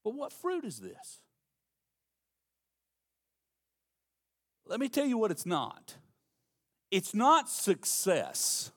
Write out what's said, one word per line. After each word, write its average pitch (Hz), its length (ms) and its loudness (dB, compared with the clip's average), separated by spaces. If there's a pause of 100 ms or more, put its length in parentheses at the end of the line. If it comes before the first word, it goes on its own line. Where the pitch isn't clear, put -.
But 220 120 -6
what 277 180 -8
fruit 359 320 -4
is 165 160 -10
this? - 420 -16 (3500)
Let 214 140 -4
me 269 80 2
tell 285 180 2
you 254 120 2
what 220 120 2
it's 165 160 -4
not. - 520 -4 (920)
It's 190 240 0
not 269 360 6
success. - 1300 0